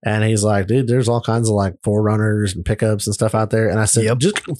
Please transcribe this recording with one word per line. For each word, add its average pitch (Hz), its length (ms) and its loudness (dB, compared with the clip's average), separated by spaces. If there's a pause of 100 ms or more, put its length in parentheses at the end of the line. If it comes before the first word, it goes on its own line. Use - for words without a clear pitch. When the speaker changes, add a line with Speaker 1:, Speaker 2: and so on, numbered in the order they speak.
Speaker 1:
And 107 200 0
he's 110 180 2
like, 101 240 2
"Dude, 120 220 0
there's 123 180 2
all 117 140 2
kinds 113 260 0
of, 110 80 2
like, 98 260 0
Four 107 220 0
Runners 107 500 0
and 92 120 -8
pickups 107 420 -2
and 104 60 -2
stuff 107 200 -2
out 110 180 0
there." 110 180 2
And 101 100 0
I 110 60 2
said, 113 180 0
Speaker 2:
Yep. 113 140 0
Speaker 1:
"Just 175 240 -2 (180)